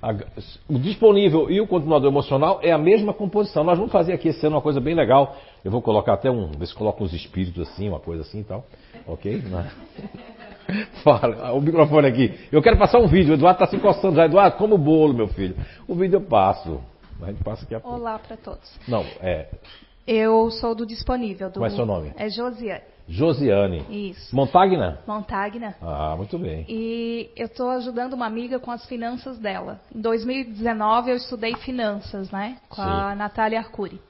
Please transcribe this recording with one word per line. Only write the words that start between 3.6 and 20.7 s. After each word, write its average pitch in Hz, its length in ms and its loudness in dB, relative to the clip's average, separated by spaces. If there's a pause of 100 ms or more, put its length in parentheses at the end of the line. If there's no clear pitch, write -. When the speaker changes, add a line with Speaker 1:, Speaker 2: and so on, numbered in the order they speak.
Speaker 1:
Nós 170 140 4
vamos 208 140 -2
fazer 175 220 2
aqui 165 160 0
esse - 160 -4
ano 156 100 2
uma 139 60 2
coisa 143 200 0
bem 151 140 -2
legal. 135 420 4 (260)
Eu 95 80 -4
vou 117 100 0
colocar 107 320 2
até 123 180 0
um, 107 200 -2
ver 76 140 -8
se - 80 -12
coloca 107 300 -2
uns 85 100 -4
espíritos 87 560 -6
assim, 101 200 -8
uma 80 100 -6
coisa 82 240 -8
assim 104 160 -12
e 104 40 -10
tal. 101 220 -12 (420)
Ok? 101 340 -6
<laughs> - 1600 -10
Fala, 120 500 2
o 139 80 0
microfone 151 460 4
aqui. 123 260 2 (180)
Eu 151 100 6
quero 226 160 6
passar 214 220 6
um 226 80 6
vídeo. 156 240 6
O 160 40 6
Eduardo 175 240 6
tá 185 80 4
se 196 100 -2
coçando 190 380 2
já. 165 100 8
"Eduardo, 180 320 6
como 214 200 4
bolo, 156 360 6
meu 113 140 0
filho." 92 280 -4 (320)
O 180 80 -6
vídeo 185 220 2
eu - 40 2
passo. 98 600 2 (400)
A 90 60 -10
gente 101 160 -8
passa 107 220 -8
aqui 113 100 -10
a 110 40 -6
pouco. 240 180 -12
Speaker 2:
Olá 226 220 -8
pra 226 180 -18
todos. - 500 -18
Speaker 1:
Não, 107 180 -2 (160)
é. 82 260 -4 (600)
Speaker 2:
Eu 226 420 2
sou 226 240 -6